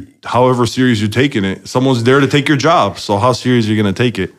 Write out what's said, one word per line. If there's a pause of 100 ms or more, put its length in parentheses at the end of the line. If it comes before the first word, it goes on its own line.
(240)
however
serious
you're
taking
it,
someone's
there
to
take
your
job.
So
how
serious
are
you
gonna
take
it?